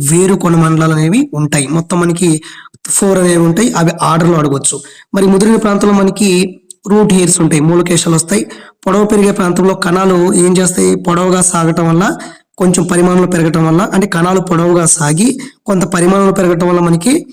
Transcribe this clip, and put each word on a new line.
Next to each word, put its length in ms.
వేరు 240
కొన 200
మండలాలు 380
అనేవి 400
ఉంటాయి. 340
మొత్తం 320
మనకి 420
ఫోర్ 300
అనేవి 180
ఉంటాయి. 360
అవి 180
ఆర్డర్‌లో 360
అడగొచ్చు. 440
మరి 120
ముదిరిన 280
ప్రాంతంలో 380
మనకి 680
రూట్ 260
హెయిర్స్ 280
ఉంటాయి, 200
మూలకేశాలు 540
వస్తాయి. 300
పొడవు 180
పెరిగే 260
ప్రాంతంలో 420
కణాలు 600
ఏం 240
చేస్తాయి, 380
పొడవుగా 460
సాగటం 460
వల్ల, 300
కొంచెం 300
పరిమాణంలో 400
పెరగటం 400
వల్ల, 260
అంటే 140
కణాలు 320
పొడవుగా 460
సాగి 540
కొంత 180
పరిమాణంలో 480
పెరగటం 380
వల్ల 100
మనకి 540